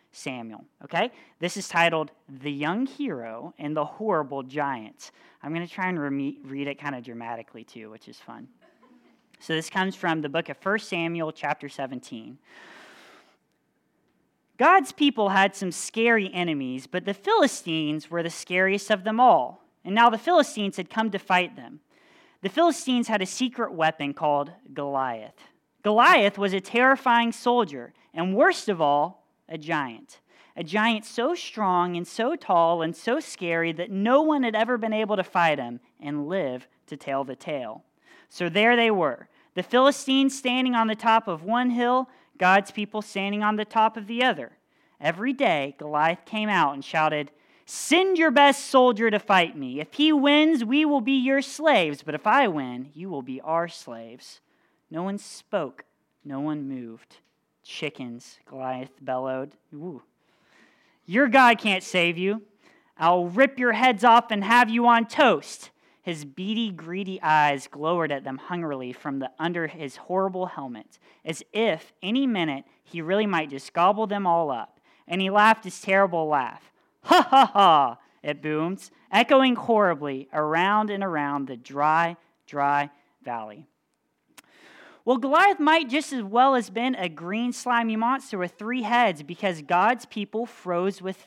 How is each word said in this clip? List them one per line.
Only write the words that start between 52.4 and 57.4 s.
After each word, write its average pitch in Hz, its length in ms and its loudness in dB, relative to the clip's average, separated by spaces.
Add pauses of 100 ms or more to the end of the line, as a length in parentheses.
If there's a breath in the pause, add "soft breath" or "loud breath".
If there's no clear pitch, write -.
win, 131 440 -8
you 170 160 -14
will 147 120 -8
be 131 200 -12
our 165 280 -4
slaves." - 720 -18 (500)
No 165 120 -8
one 196 140 -6
spoke. - 680 -8 (380)
No 139 180 -8
one 151 260 -6
moved. 120 500 -14 (460)